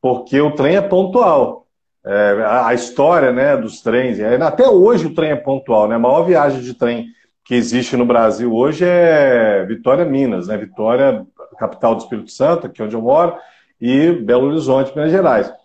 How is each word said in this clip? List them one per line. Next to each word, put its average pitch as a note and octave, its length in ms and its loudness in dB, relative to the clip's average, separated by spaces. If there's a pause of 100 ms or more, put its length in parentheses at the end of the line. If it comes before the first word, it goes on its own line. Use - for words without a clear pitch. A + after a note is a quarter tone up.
porque C3 380 -2
o D3 120 2
trem D3 260 0
é G3 40 2
pontual. F#3 840 0 (400)
É, G2+ 400 0
a, G#2+ 220 0
a A#2+ 60 0
história, C#3 600 0
né, C3+ 240 0
dos A2 240 -8
trens, A#2+ 380 -2
é, A2 220 0
até E3 280 2
hoje F#3+ 380 4
o D3 60 -8
trem D#3 180 -2
é D3 40 -2
pontual, B2 540 0
né? A#2 60 -2
A A#2 40 -2
maior C3 240 2
viagem D3 380 0
de B2 120 -12
trem A#2+ 340 -4 (360)
que - 120 -8
existe B2 420 -2
no B2 80 2
Brasil A2+ 480 0
hoje D3+ 320 0
é C#3 800 2
Vitória, B2+ 400 0
Minas, B2+ 420 -2
né? G#2+ 80 -6
Vitória, A2 720 -2 (320)
capital A2+ 380 -4
do - 80 -10
Espírito - 280 -12
Santo, E3 360 -2
aqui - 140 -14
onde G#2+ 140 -8
eu A2+ 60 -6
moro, D3+ 340 0 (460)
e C3+ 320 2
Belo B2 340 0
Horizonte, C3+ 480 -2
Minas D3+ 160 -2
Gerais. D#3+ 400 0 (140)